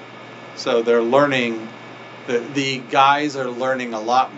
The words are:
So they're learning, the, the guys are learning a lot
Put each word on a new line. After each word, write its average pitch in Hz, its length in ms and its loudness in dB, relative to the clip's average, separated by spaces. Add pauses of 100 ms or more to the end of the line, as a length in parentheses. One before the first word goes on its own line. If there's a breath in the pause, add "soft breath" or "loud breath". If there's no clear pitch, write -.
(560)
So 120 260 2
they're 117 220 4
learning, 120 640 2 (580)
the, 123 140 0
the 135 400 -2 (100)
guys 143 460 4
are 127 160 -4
learning 123 420 -2
a 110 80 -4
lot 120 360 2